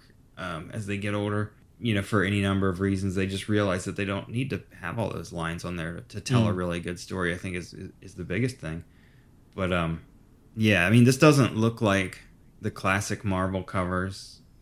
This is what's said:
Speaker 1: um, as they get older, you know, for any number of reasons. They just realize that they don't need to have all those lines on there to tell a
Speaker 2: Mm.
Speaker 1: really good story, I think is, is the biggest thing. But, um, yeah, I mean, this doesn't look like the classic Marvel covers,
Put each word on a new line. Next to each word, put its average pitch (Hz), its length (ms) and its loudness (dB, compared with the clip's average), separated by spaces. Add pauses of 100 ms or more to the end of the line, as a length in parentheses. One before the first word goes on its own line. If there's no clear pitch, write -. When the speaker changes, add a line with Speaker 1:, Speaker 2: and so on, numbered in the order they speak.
(380)
Speaker 1:
um, 87 360 -10
as 107 140 -6
they 101 100 -4
get 101 160 -4
older, 104 400 -2 (260)
you 117 140 0
know, 98 80 2
for 98 220 2
any 101 180 2
number 98 260 2
of 90 140 -2
reasons. 98 340 0
They 95 120 2
just 95 200 -4
realize 101 380 2
that 95 100 -6
they 98 100 -2
don't 98 240 -4
need 120 200 -4
to 98 120 -4 (200)
have 87 180 -6
all 104 100 -2
those 85 220 -8
lines 82 320 -6
on 90 140 -6
there 85 320 -8
to 107 100 -10
tell 117 280 4
a 104 40 2
Speaker 2:
Mm. 92 60 -2
Speaker 1:
really 87 220 -2
good 85 200 -8
story, 90 340 -4
I 90 40 -6
think 90 180 -8
is, - 180 -10 (280)
is 95 140 -18
the 92 100 -10
biggest 123 320 -2
thing. 82 260 -8 (720)
But, 92 160 -2
um, 82 300 0 (560)
yeah, 104 280 4
I 92 40 2
mean, 120 160 8
this 135 120 6
doesn't 139 380 6
look 113 260 0
like 98 380 2 (420)
the 104 100 -4
classic 98 520 -2
Marvel 92 400 -2
covers, 92 760 -6 (200)